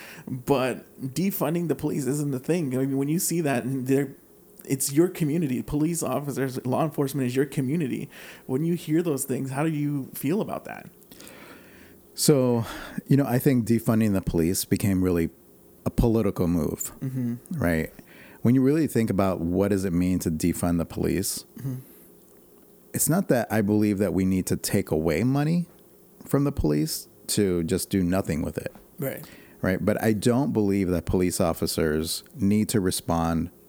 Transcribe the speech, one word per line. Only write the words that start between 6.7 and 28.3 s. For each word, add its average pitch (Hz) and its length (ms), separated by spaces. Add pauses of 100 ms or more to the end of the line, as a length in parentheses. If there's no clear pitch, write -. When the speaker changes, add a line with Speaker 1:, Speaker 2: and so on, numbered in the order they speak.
Speaker 1:
enforcement 139 420
is 123 100
your 143 100
community. 135 600 (380)
When 135 180
you 170 100
hear 160 280
those 143 220
things, 131 260
how 139 140
do 165 60
you 147 440
feel 175 260
about 127 260
that? 53 220 (1300)
Speaker 2:
So, 127 500 (420)
you 139 100
know, 139 100
I 120 120
think 123 280
defunding 110 460
the 95 80
police 85 440
became 98 380
really 85 280 (560)
a - 40
political 110 560
move, 82 540
Speaker 1:
Mm-hmm. 127 340 (180)
Speaker 2:
right? 87 400 (500)
When 117 120
you 135 80
really 147 240
think 113 240
about 95 300
what 90 280
does 98 160
it 95 80
mean 90 280
to 90 100
defund 85 480
the 80 60
police, 85 600 (140)
Speaker 1:
Mm-hmm. 131 160 (1160)
Speaker 2:
it's - 160
not 175 200
that 123 220
I 107 120
believe 104 360
that 98 140
we 95 120
need 92 220
to 90 100
take - 340
away 80 340
money 147 420 (600)
from 143 180
the 143 80
police 151 560 (200)
to 90 360
just 87 260
do 98 120
nothing 87 400